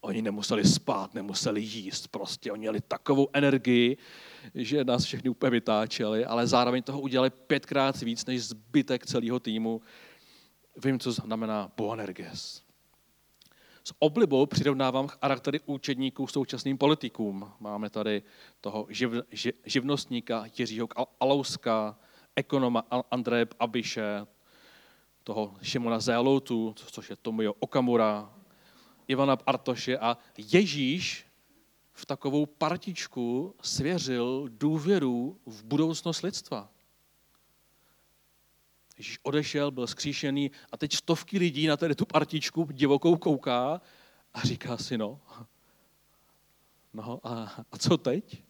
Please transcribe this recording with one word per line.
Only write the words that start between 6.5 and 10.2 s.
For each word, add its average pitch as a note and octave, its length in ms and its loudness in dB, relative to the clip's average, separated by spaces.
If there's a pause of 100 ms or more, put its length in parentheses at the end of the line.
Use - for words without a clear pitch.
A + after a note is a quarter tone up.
toho C#3+ 180 -6
udělali C3 300 2
pětkrát C#3 720 0
víc A#2 260 -4
než B2+ 180 -2
zbytek B2 640 0
celého A#2+ 340 0
týmu. A2+ 400 -2 (1040)